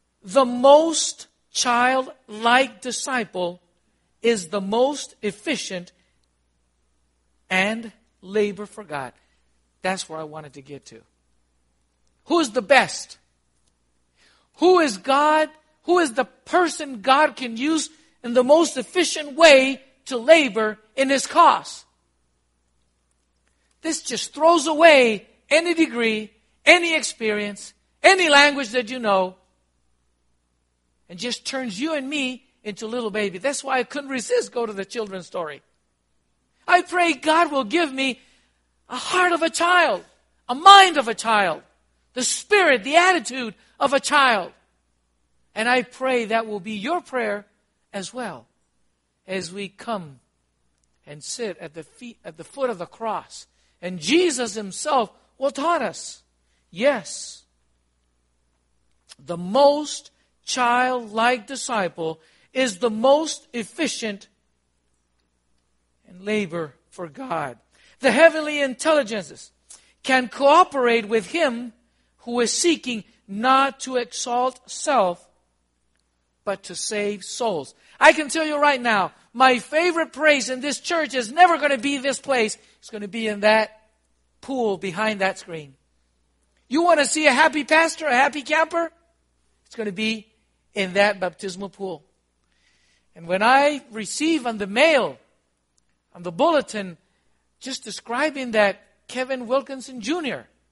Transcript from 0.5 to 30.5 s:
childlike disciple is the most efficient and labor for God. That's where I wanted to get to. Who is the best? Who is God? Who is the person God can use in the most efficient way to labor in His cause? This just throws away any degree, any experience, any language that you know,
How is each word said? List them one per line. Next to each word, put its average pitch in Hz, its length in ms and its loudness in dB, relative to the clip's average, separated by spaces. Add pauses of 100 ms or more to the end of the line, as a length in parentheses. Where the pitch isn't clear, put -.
childlike 247 1300 0
disciple 190 800 -6 (640)
is 214 280 0
the 202 100 -4
most 247 600 -2
efficient 202 720 -8 (1600)
and 208 420 -2 (280)
labor 208 460 -4
for 208 180 -20
God. 143 280 -10 (720)
That's 185 260 -6
where 156 100 -12
I 160 60 -10
wanted 151 300 -16
to 143 80 -20
get 135 240 -20
to. 110 140 -20 (1200)
Who 330 160 0
is 262 100 -2
the 233 120 -2
best? - 560 0 (1400)
Who 359 240 6
is 240 180 0
God? 302 520 2 (340)
Who 359 160 2
is 285 140 0
the 254 100 0
person 294 760 -4
God 262 360 2
can 233 200 -10
use 294 320 -2 (340)
in 240 120 -8
the 247 100 4
most 302 320 4
efficient 294 600 -4
way 269 440 6 (260)
to 262 100 -6
labor 226 600 2 (180)
in 269 120 0
His 269 180 0
cause? - 580 2 (2000)
This 320 220 -6
just - 320 -8
throws 311 320 4
away 294 600 4 (220)
any 330 240 2
degree, 233 600 -2 (340)
any 330 300 4
experience, 208 760 -6 (300)
any 359 260 6
language 285 420 4
that 233 200 -4
you 254 80 -8
know, 190 380 0 (1700)